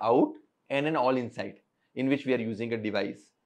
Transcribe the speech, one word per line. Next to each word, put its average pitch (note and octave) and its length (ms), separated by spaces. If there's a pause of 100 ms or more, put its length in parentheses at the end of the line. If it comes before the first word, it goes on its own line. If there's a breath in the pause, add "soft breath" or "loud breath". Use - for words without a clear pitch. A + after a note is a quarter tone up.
out B2 300 (380)
and C#3 160
an D#3+ 100
all B2+ 200
inside, A2 400 (380)
in B2+ 140
which C#3 180
we C3 80
are A#2+ 60
using A2+ 320
a A#2 40
device. G#2 440 (260)